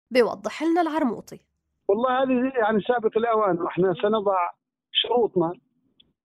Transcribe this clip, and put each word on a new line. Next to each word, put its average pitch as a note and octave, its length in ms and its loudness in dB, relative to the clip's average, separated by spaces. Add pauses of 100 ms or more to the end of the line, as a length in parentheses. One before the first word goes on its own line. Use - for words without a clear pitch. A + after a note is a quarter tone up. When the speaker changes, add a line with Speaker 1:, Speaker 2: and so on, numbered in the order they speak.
(100)
Speaker 1:
بيوضح A3 520 0
لنا E4 180 2
العرموطي. D4+ 600 -2 (480)
Speaker 2:
والله B3+ 340 0
هذه C4 320 0
يعني A3 260 0
سابق A3+ 360 -2
الأوان، A3 440 0
وإحنا F3 420 0
سنضع G3+ 480 0 (420)
شروطنا G3+ 600 0 (720)